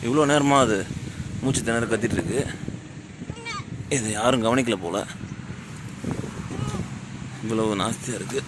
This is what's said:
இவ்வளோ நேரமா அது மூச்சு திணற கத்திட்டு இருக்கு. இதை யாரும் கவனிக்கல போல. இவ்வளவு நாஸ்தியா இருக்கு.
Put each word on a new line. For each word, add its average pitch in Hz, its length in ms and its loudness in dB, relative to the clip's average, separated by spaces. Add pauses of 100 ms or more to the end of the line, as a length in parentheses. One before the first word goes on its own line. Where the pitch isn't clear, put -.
இவ்வளோ 147 240 6
நேரமா 143 340 8
அது 110 120 4 (640)
மூச்சு 131 200 2
திணற 117 240 2
கத்திட்டு 110 320 2
இருக்கு. 113 220 0 (1600)
இதை 110 140 -2
யாரும் 117 340 4
கவனிக்கல 120 380 4
போல. 87 160 0 (2500)
இவ்வளவு 110 400 2
நாஸ்தியா 113 360 -2
இருக்கு. 123 300 -2